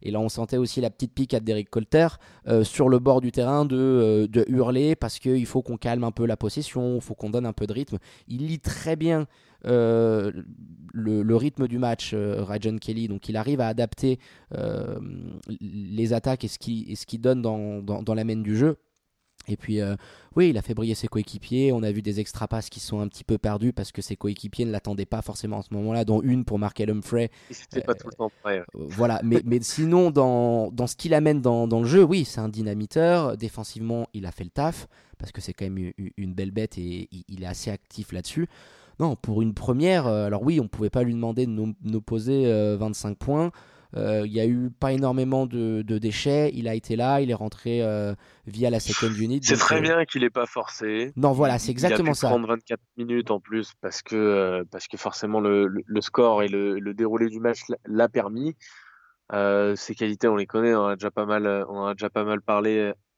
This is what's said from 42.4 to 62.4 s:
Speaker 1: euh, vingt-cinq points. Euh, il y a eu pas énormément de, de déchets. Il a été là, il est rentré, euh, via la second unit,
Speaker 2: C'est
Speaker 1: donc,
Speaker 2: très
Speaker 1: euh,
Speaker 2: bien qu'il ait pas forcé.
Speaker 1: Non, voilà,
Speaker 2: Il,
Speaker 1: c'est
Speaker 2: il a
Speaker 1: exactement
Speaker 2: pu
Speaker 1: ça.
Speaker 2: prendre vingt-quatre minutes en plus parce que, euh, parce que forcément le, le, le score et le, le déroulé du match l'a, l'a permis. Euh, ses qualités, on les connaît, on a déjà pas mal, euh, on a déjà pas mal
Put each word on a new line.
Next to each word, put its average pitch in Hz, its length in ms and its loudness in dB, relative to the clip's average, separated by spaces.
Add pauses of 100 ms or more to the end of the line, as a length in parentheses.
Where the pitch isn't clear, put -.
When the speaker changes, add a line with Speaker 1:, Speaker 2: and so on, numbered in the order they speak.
Speaker 1:
euh, 107 320 4
vingt-cinq 104 400 -4
points. 151 320 0 (460)
Euh, 107 300 0
il 107 60 -6
y 113 80 -2
a 110 60 4
eu 123 240 2
pas 135 240 -2
énormément 131 520 2
de, 113 360 -2
de 110 160 -2
déchets. 139 560 0
Il 117 140 -6
a 113 80 -2
été 113 200 -4
là, 131 260 2
il 131 80 0
est 117 60 0
rentré, 117 480 -4
euh, 104 320 -2 (300)
via 113 240 0
la 117 100 2
second 110 340 -2
unit, 113 300 0
Speaker 2:
C'est 127 100 4
Speaker 1:
donc, - 80 4
Speaker 2:
très 160 180 4
Speaker 1:
euh, - 20 2
Speaker 2:
bien 165 240 2
qu'il 131 180 -2
ait 120 60 2
pas 120 160 -2
forcé. 110 680 -4
Speaker 1:
Non, 135 180 4
voilà, 131 220 2
Speaker 2:
Il, 120 40 -2
Speaker 1:
c'est 110 80 -6
Speaker 2:
il - 20 0
a - 40 0
Speaker 1:
exactement 160 380 2
Speaker 2:
pu 139 60 -2
Speaker 1:
ça. 131 120 2
Speaker 2:
prendre 120 180 2
vingt-quatre 117 360 -4 (140)
minutes 120 340 -2
en 101 80 0
plus 110 420 -6
parce 95 200 -8
que, - 140 -6
euh, 98 560 2
parce - 160 -12
que 104 100 -10
forcément 107 420 -4
le, 101 280 4
le, 98 180 -2
le 107 160 -2
score 110 420 4
et 101 40 2
le, 101 320 -2
le 101 140 -6
déroulé 113 340 0
du 110 120 -8
match 117 300 -2
l'a, 117 160 -6
l'a 107 240 2
permis. 120 460 -4 (800)
Euh, 101 420 2
ses - 200 -10
qualités, 110 320 0
on 110 80 6
les 101 120 0
connaît, 113 280 2
on 104 100 2
a 101 100 0
déjà 98 160 -6
pas 104 140 -2
mal, 104 200 0
euh, 101 240 0
on 101 160 -6
a 101 80 -2
déjà 101 160 -6
pas 107 140 -2
mal 104 180 -2